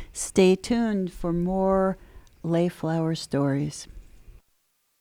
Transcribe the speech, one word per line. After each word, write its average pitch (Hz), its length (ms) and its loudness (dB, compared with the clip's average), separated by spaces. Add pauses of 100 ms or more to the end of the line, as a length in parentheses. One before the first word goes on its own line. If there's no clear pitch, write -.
(120)
Stay 185 440 4
tuned 208 560 -2
for 175 200 -4
more 190 640 2 (460)
Lay 170 260 2
Flower 160 460 -2
stories. 143 720 -2 (1160)